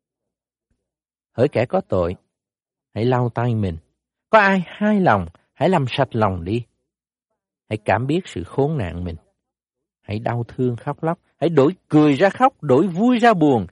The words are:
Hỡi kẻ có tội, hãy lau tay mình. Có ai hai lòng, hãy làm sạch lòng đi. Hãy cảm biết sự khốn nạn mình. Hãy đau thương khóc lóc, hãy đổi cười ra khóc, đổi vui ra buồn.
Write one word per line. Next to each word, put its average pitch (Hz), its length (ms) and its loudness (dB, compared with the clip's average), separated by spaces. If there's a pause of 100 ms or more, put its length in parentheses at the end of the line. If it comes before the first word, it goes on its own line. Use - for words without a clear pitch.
(1400)
Hỡi 131 100 2
kẻ 123 180 -2
có 185 160 -2
tội, 90 340 -2 (800)
hãy 107 120 -4
lau 123 240 0
tay 117 260 -4
mình. 92 220 -4 (520)
Có 220 100 6
ai 190 260 2
hai 208 340 -2
lòng, 110 260 2 (280)
hãy 156 160 -2
làm 160 180 0
sạch 135 240 -4
lòng 95 320 -2
đi. 113 200 -6 (1080)
Hãy 110 160 -6
cảm 110 220 0
biết 165 180 -2
sự - 180 -10
khốn 143 340 -2
nạn 87 260 -6
mình. 85 120 -8 (840)
Hãy 104 180 -8
đau 117 280 -4
thương 123 280 -4
khóc - 280 -10
lóc, 160 160 -4 (180)
hãy 156 120 -2
đổi 151 260 2 (120)
cười 151 260 4
ra 180 160 2
khóc, - 340 0
đổi 147 240 4
vui 220 320 0
ra 233 140 6
buồn. 143 380 2